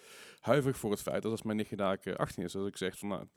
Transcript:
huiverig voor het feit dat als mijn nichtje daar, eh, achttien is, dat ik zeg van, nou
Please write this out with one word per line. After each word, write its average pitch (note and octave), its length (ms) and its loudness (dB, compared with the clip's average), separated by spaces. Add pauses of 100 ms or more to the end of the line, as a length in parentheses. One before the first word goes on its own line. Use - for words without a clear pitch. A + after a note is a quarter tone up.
(400)
huiverig C3 380 4
voor G#2+ 140 0
het G2+ 100 2
feit F2 200 -2
dat G#2+ 100 0
als A2 120 -2
mijn G#2+ 140 0
nichtje G#2+ 180 -2
daar, G2 220 2
eh, - 180 -4
achttien - 280 -2
is, F2 80 -2
dat G2 160 -2
ik G2 100 -6
zeg F2+ 200 -2
van, G#2 120 -8
nou F#2+ 160 -4 (120)